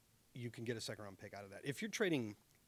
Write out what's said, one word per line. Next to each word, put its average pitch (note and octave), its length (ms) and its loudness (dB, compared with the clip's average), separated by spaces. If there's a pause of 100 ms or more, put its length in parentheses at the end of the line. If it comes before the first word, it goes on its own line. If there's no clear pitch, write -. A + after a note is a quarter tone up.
(340)
you A#2+ 160 -4
can A#2 140 -6
get A#2 140 2
a - 20 -4
second G#2+ 240 -4
round G2 140 -10
pick G2+ 160 -10
out G2+ 100 -6
of G2 60 -12
that. - 140 -10
If C#3 180 0
you're G#3+ 80 0
trading D3+ 460 4 (320)